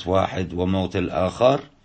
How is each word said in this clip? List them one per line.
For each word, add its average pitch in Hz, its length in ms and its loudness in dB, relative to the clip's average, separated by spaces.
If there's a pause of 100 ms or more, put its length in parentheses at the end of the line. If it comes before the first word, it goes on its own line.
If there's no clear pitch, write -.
واحد 92 460 0
وموت 92 440 0
الآخر 92 720 0 (160)